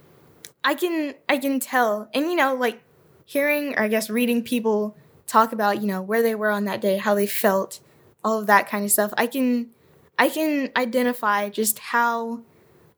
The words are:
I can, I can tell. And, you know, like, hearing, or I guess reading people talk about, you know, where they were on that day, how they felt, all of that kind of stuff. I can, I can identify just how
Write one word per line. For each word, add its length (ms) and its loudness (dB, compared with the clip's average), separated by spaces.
I 100 0
can, 400 -2
I 80 2
can 240 0
tell. 540 0
And, 120 0
you 100 -2
know, 180 2
like, 260 -2
hearing, 500 -2
or 80 0
I 60 0
guess 200 -2
reading 340 0
people 540 -2
talk 260 4
about, 300 0
you 60 -2
know, 120 -2
where 220 0
they 140 0
were 140 0
on 160 -2
that 140 -4
day, 160 2
how 180 0
they 120 2
felt, 540 0
all 140 0
of 80 -6
that 220 6
kind 160 -4
of 80 -4
stuff. 260 2
I 80 2
can, 440 0
I 100 4
can 480 -2
identify 720 0
just 320 -2
how 600 -2